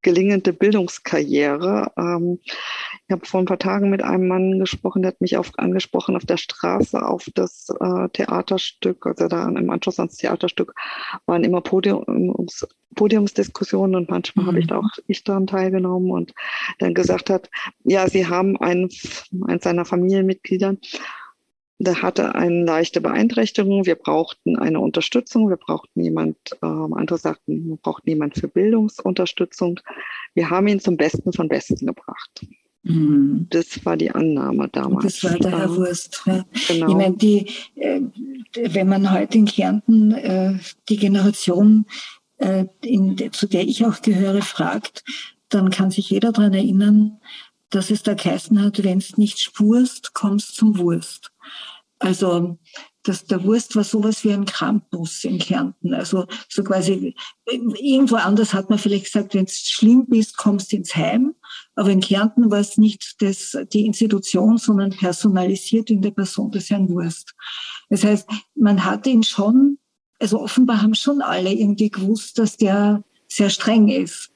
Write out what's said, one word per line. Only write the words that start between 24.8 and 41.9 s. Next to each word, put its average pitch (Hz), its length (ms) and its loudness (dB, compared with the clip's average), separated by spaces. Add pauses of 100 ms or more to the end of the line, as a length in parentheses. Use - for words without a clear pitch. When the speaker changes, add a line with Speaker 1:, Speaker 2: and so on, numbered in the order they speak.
Speaker 1:
Unterstützung, - 680 0
wir 185 80 0
brauchten - 460 -6
jemand, 80 340 -2 (260)
ähm, 160 300 -4
andere 160 260 -4
sagten, 160 520 -6
wir 156 60 -8
brauchten - 340 -6
jemand 151 260 -2
für - 120 -6
Bildungsunterstützung. 185 1300 -2 (540)
Wir 165 160 0
haben 190 180 2
ihn 208 100 2
zum 175 200 0
Besten 156 340 0
von 165 160 -2
Besten 139 380 -4
gebracht. - 600 -12 (360)
Speaker 2:
Mhm. 151 680 2
Speaker 1:
Das - 380 -4
war 165 100 0
die - 140 0
Annahme 147 540 0
Speaker 2:
Und - 120 -6
Speaker 1:
damals. - 280 0
Speaker 2:
das 185 200 -2
war 175 140 0
der 180 140 0
Herr 180 160 -2
Speaker 1:
Ja. 170 80 -2
Speaker 2:
Wurst, 180 500 -4
ja. 190 180 0 (240)
Speaker 1:
Genau. 165 200 0
Speaker 2:
Ich 185 60 4
meine, 190 220 2
die, 208 300 4 (300)
äh, 277 260 -2 (520)
wenn 196 340 0
man 196 220 2
heute 202 280 2
in 214 80 6
Kärnten, 214 680 4
äh, 190 460 0 (320)
die 208 80 2
Generation, 202 880 4 (500)